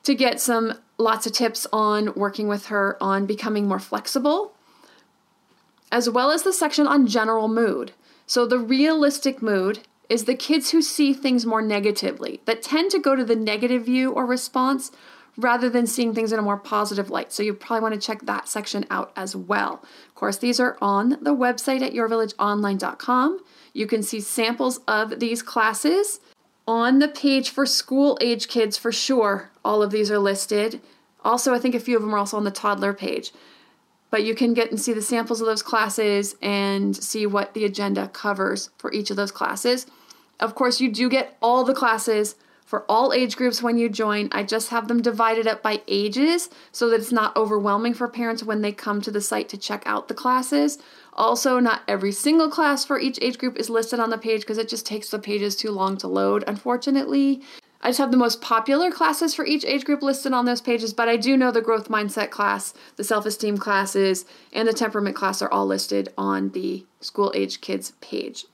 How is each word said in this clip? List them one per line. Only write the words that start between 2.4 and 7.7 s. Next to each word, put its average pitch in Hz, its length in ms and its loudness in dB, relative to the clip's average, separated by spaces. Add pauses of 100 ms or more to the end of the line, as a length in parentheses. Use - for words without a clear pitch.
with 202 180 -4
her 202 340 0
on 196 260 0
becoming 208 420 -2
more 190 100 0
flexible, 285 760 -2 (1400)
as 233 180 0
well 247 220 2
as 320 100 0
the 381 100 2
section 302 360 2
on 269 180 6
general 220 400 2
mood. 220 460 0 (340)